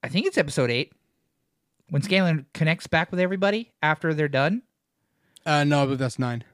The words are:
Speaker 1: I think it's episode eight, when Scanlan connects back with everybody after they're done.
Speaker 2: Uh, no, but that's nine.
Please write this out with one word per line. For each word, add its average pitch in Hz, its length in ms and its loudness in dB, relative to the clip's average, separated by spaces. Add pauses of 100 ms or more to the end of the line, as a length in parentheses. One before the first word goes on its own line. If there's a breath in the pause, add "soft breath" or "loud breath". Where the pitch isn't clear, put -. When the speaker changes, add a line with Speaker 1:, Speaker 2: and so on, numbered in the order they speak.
Speaker 1:
I - 60 -8
think 208 180 0
it's 381 100 -2
episode 143 320 0
eight, 120 240 -4 (960)
when 143 140 0
Scanlan 175 500 0
connects 160 320 0
back 165 240 0
with 180 100 -4
everybody 196 520 -2 (100)
after 156 320 0
they're 151 140 0
done. 147 340 0 (880 soft breath)
Speaker 2:
Uh, 147 160 4
no, 143 240 4
but 131 100 -2
that's 127 220 -4
nine. 120 240 -4 (100)